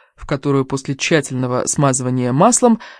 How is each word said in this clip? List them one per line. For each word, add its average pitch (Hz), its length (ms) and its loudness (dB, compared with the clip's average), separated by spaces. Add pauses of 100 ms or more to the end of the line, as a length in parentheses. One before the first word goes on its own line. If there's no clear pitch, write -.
(140)
в - 120 -20
которую 139 380 0
после 135 300 -6
тщательного 127 720 -2
смазывания 127 680 0
маслом 226 480 4 (200)